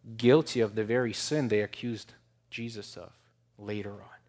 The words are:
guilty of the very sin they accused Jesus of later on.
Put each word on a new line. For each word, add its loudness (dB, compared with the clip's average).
guilty 6
of 0
the 0
very 0
sin -2
they 2
accused -8
Jesus -12
of -16
later -8
on. -20